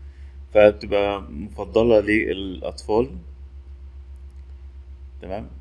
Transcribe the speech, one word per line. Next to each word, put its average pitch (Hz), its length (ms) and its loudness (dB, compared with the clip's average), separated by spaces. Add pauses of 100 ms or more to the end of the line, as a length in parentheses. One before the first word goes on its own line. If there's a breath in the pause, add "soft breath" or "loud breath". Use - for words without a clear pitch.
(540 soft breath)
فبتبقى 101 680 6
مفضلة 104 800 2
للأطفال. 101 1080 -2 (2000)
تمام، 101 260 -8 (120)